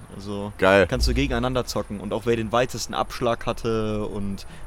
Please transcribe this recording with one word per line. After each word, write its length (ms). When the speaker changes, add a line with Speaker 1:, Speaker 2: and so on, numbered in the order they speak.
Speaker 1:
Also 420
Speaker 2:
Geil. 300
Speaker 1:
kannst 200
du 60
gegeneinander 520
zocken 360
und 100
auch 140
wer 100
den 160
weitesten 420
Abschlag 520
hatte 600
und 400